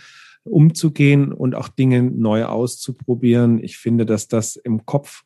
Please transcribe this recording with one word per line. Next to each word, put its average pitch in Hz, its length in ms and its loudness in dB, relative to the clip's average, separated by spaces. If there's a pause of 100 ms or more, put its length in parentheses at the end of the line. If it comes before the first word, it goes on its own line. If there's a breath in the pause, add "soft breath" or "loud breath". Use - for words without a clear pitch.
(460 loud breath)
umzugehen 143 880 2
und 127 200 -4
auch - 140 -10
Dinge 127 340 0
neu 113 440 0
auszuprobieren. 120 1160 0
Ich - 160 -14
finde, 117 280 -2
dass 110 240 -2
das 110 260 -4
im 110 300 -6
Kopf - 400 -6